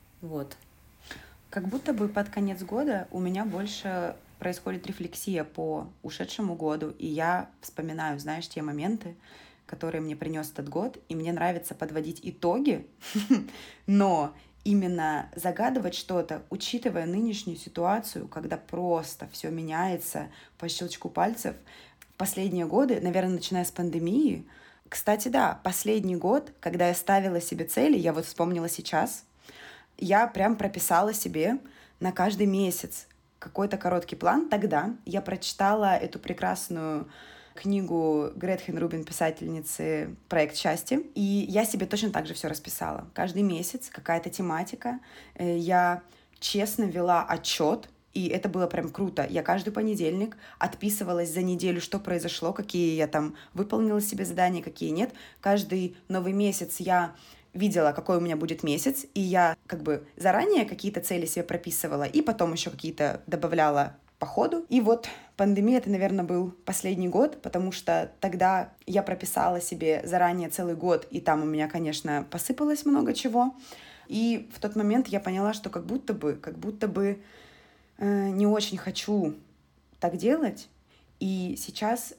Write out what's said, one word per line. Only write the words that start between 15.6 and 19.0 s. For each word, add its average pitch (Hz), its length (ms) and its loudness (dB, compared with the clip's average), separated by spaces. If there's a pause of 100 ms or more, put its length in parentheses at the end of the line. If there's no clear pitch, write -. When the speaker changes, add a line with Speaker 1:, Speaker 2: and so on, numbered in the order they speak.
Speaker 2:
что-то, 165 540 -4
учитывая 196 560 -2
нынешнюю 202 520 -2
ситуацию, 180 720 -2
когда 160 280 -6
просто 160 760 -2